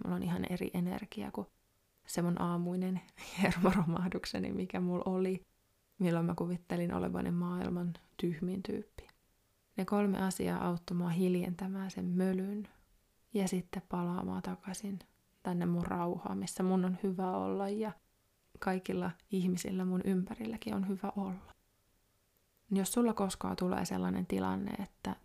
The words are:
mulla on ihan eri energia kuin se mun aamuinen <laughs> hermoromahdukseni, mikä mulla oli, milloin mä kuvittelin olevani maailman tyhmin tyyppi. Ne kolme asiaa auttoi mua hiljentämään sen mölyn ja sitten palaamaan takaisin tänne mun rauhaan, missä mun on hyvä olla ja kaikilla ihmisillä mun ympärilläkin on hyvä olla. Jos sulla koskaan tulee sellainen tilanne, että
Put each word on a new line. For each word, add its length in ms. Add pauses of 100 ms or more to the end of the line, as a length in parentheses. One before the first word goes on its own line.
mulla 120
on 80
ihan 260
eri 240
energia 580
kuin 160 (580)
se 160
mun 200
aamuinen 600 (180)
<laughs> 220
hermoromahdukseni, 1080
mikä 280
mulla 260
oli, 400 (540)
milloin 260
mä 100
kuvittelin 580
olevani 380
maailman 600 (240)
tyhmin 460
tyyppi. 440 (680)
Ne 80
kolme 360
asiaa 460
auttoi 300
mua 120
hiljentämään 840
sen 140
mölyn 600 (680)
ja 140
sitten 420
palaamaan 520
takaisin 580 (440)
tänne 220
mun 200
rauhaan, 520
missä 260
mun 220
on 180
hyvä 340
olla 320
ja 220 (680)
kaikilla 520 (200)
ihmisillä 540
mun 180
ympärilläkin 680
on 140
hyvä 280
olla. 400 (1160)
Jos 220
sulla 200
koskaan 420
tulee 300
sellainen 400
tilanne, 460
että 540